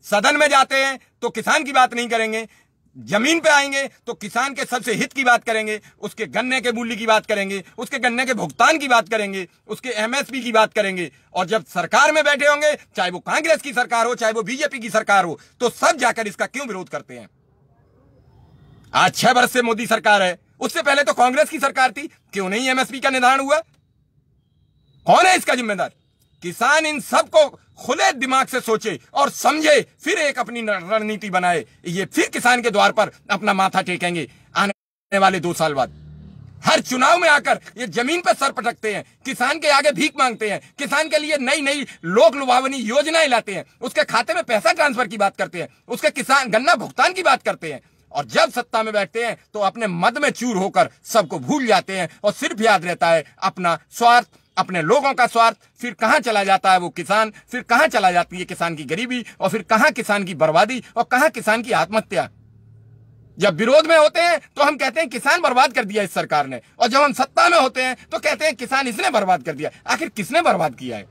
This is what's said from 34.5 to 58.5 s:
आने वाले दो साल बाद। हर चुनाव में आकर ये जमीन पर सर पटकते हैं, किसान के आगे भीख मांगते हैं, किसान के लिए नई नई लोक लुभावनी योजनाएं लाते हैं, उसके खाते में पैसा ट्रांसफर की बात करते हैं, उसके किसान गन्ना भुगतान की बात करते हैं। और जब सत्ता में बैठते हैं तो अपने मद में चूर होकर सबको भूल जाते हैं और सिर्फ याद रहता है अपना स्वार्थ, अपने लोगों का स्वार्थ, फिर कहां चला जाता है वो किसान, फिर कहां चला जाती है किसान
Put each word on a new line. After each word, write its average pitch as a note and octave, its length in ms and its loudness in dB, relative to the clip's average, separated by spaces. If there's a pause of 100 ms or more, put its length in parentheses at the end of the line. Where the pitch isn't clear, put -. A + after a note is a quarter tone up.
आने - 640 -4
वाले F#3+ 220 4
दो E3+ 140 -2
साल D#3 200 0
बाद। C3 160 -2 (760)
हर D#4 160 4
चुनाव C4 360 2
में F4 120 2
आकर C#4+ 300 2 (180)
ये A#3+ 100 -8
जमीन B3 340 -2
पर F4+ 120 2
सर C#4 180 0
पटकते A3 440 -6
हैं, - 300 -14
किसान C4 340 -2
के D4+ 80 -2
आगे C#4+ 240 4
भीख C4 280 -2
मांगते A3+ 320 -2
हैं, - 260 -10
किसान D4 320 -2
के D4+ 80 0
लिए D4+ 200 -2
नई C4+ 240 -2
नई C#4 260 -4 (180)
लोक A#3 300 6
लुभावनी C4 420 0
योजनाएं D4 500 0
लाते A3 280 -2
हैं, D3+ 100 -10 (160)
उसके - 220 -2
खाते A#3 300 -2
में F4 100 -4
पैसा A#3 280 0
ट्रांसफर C#4+ 360 0
की A3 100 -12
बात G3 200 0
करते F3 240 -6
हैं, C#3+ 60 -8 (200)
उसके B3 220 -2
किसान C4+ 400 0
गन्ना B3+ 260 2
भुगतान B3 380 -2
की F#4 100 -8
बात C4+ 200 2
करते E3 300 -6
हैं। - 80 -14 (300)
और C#3+ 140 -6
जब D#4 260 2
सत्ता A#3+ 320 -4
में A3 100 -6
बैठते G#3 320 -2
हैं G#3+ 120 -6 (160)
तो G#3+ 60 -8
अपने G#3 280 -2
मद F#3+ 300 0
में D4 120 0
चूर A3+ 280 -4
होकर F3+ 320 0 (140)
सबको F#3 360 -2
भूल B3+ 260 -4
जाते F#3+ 340 0
हैं E3+ 240 -8
और G#3 100 0
सिर्फ C#4 280 -6
याद G3+ 240 4
रहता E3+ 240 0
है E3 340 0
अपना F3 360 -2 (120)
स्वार्थ, A#3 360 4 (300)
अपने F3+ 240 -2
लोगों C4 320 2
का B3 140 2
स्वार्थ, A3+ 300 2 (220)
फिर A#3+ 140 -8
कहां A#3 260 0
चला G#3+ 240 0
जाता G3 280 2
है F#3 80 6
वो F3 100 -6
किसान, G#3 420 -2 (200)
फिर A#3+ 100 -8
कहां C4+ 260 2
चला G3+ 240 2
जाती F3 260 0
है F3+ 80 -8
किसान E3+ 300 -6